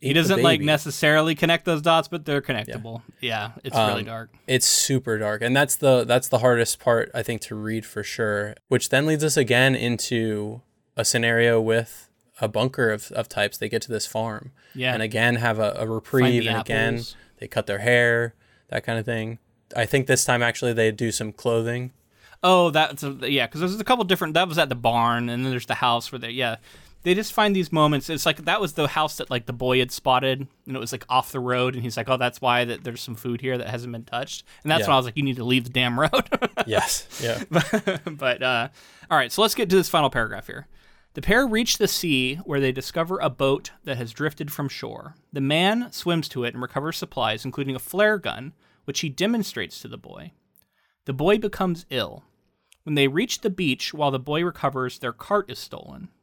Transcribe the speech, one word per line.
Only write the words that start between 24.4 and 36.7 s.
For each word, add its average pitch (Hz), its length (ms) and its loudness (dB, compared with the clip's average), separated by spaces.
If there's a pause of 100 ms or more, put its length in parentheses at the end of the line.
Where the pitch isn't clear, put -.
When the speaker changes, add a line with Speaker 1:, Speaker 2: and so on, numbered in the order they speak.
Speaker 1:
was 165 120 -4
at 151 100 4
the 131 60 -2
barn, 117 560 2
and 120 140 -4
then 135 60 -2
there's 123 160 -4
the 117 100 -2
house 120 360 0
where 131 60 -10
they, 117 120 -10
yeah. 120 260 -2 (460)
They 180 120 2
just 208 200 -4
find 208 200 4
these 180 160 0
moments. 151 400 2
It's 156 160 -2
like, 156 200 -2
that 185 140 0
was 185 120 -4
the 147 160 0
house 156 300 -2
that, 131 120 -8
like, 120 160 -4
the 131 60 -8
boy 127 260 2
had 123 140 0
spotted, 135 560 0 (180)
and 135 100 -8
it - 40 -6
was, 113 100 -8
like, 123 180 -10
off 127 220 2
the 139 80 -6
road, 127 380 0
and 120 80 -6
he's 117 120 -6
like, 117 120 -4
"Oh, 131 80 2
that's 123 240 -2
why 123 240 2
that 120 180 -8
there's 120 180 -10
some 123 140 -10
food 117 260 -6
here 131 160 -4
that 123 120 -6
hasn't 120 240 -8
been 117 100 -12
touched." 123 400 -10 (220)
And 151 80 0
that's 160 80 4
Speaker 2:
Yeah. 101 80 0
Speaker 1:
when 147 60 4
I - 20 6
was 131 100 2
like, 113 100 -8
"You 147 60 0
need 135 140 0
to 123 80 -6
leave 127 180 2
the 120 80 -10
damn 123 300 0
road." 156 120 2
<laughs> - 540 -2
Speaker 2:
Yes, - 400 0 (160)